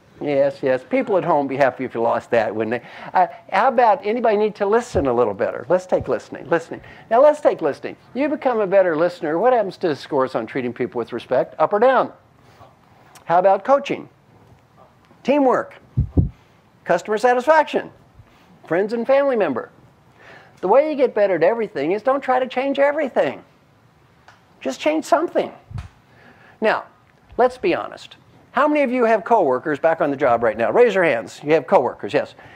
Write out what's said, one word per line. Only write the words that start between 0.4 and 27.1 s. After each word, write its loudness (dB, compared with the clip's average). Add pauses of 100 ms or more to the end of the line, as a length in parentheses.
yes. 0
People 0
at -2
home 0
be -4
happy 0
if -8
you -4
lost -2
that, 0
wouldn't -4
they? -20 (240)
Uh, 4 (260)
how 2
about 4
anybody 0
need 0
to -6
listen 0
a 2
little 2
better? -4
Let's 2
take -2
listening, -6
listening. -4 (300)
Now, 4
let's 4
take 0
listening. -4 (180)
You -2
become -2
a -2
better 2
listener. -2
What 2
happens 0
to -2
scores -2
on -4
treating -6
people -6
with -6
respect? -2
Up 0
or 2
down? 2 (1120)
How 2
about 4
coaching? -2 (1120)
Teamwork? 0 (1080)
Customer -2
satisfaction? 2 (760)
Friends -2
and -4
family 2
member? -2 (920)
The 0
way 4
you -4
get 0
better 2
at -2
everything 0
is -4
don't 0
try 0
to -2
change -4
everything. -2 (1200)
Just -8
change -2
something. 0 (1080)
Now, 0 (520)